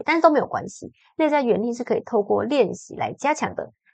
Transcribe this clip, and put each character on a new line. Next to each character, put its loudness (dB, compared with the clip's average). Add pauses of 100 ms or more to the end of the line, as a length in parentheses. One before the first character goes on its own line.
但 2
是 2
都 8
没 4
有 2
关 -6
系。 -16 (240)
内 2
在 2
原 2
力 -2
是 -6
可 0
以 -2
透 0
过 0
练 2
习 -16
来 -4
加 -2
强 -4
的， -8 (220)